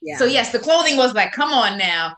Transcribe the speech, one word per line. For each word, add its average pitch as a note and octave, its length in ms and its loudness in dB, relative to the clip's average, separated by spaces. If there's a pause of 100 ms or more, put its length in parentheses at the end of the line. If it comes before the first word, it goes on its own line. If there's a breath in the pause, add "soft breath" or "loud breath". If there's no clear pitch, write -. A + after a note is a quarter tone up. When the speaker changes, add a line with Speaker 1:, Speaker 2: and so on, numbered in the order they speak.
Speaker 1:
Yeah. D#4 160 -12
Speaker 2:
So - 80 2
yes, A#3+ 260 2
the A#3+ 60 0
clothing D#4 400 2
was B3+ 160 2
like, G3+ 180 0
"Come C#4+ 220 -2
on G#3 240 0
now," E3+ 400 -2